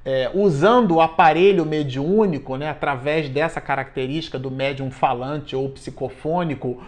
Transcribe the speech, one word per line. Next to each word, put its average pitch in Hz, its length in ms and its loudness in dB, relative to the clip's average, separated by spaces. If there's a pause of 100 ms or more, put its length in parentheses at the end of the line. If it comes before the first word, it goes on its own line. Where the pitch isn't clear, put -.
é, 131 280 0
usando 196 600 4
o 160 60 6
aparelho 170 640 4
mediúnico, 151 920 0
né, 151 120 -6
através 147 600 -2
dessa 151 320 -2
característica 135 760 -4
do 131 140 -8
médium 135 400 -4
falante 135 640 -4
ou 135 140 -4
psicofônico, 139 1200 -6